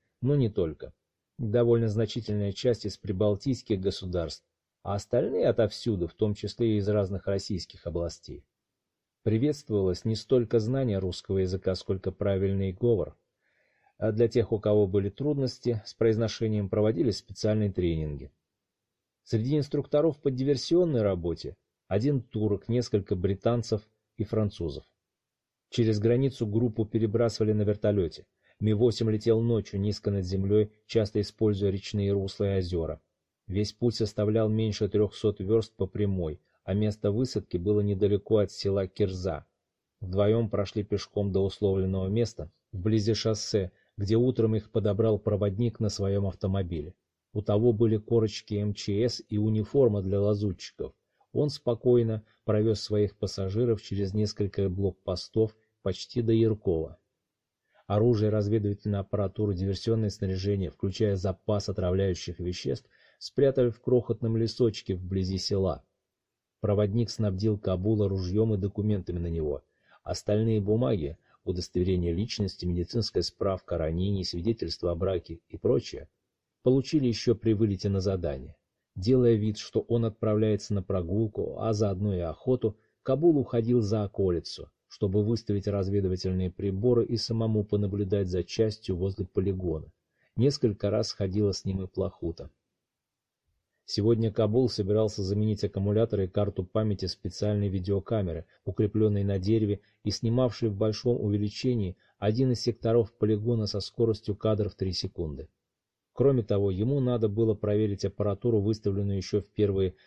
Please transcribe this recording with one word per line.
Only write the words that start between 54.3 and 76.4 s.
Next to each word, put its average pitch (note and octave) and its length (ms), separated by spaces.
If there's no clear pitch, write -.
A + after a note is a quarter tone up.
блокпостов G2 880
почти - 400
до A2+ 100
Яркова. G#2 640
Оружие, G#2+ 440
разведывательную G#2 680
аппаратуру, G2+ 520
диверсионное G2 580
снаряжение, F#2+ 600
включая G2+ 460
запас G2 520
отравляющих F#2 720
веществ, F2 500
спрятали C3+ 520
в A2+ 100
крохотном A#2 560
лесочке A2+ 580
вблизи F#2 440
села. F#2+ 460
Проводник G#2 500
снабдил G#2 480
Кабула G2+ 500
ружьем F#2+ 460
и G2+ 40
документами G2+ 600
на E2+ 100
него. D#2 360
Остальные G#2+ 580
бумаги, G#2 580
удостоверение F2+ 680
личности, G2 540
медицинская F2+ 560
справка - 540
о - 20
ранении, F2+ 440
свидетельство F2 680
о - 20
браке E2+ 540
и - 80
прочее, - 520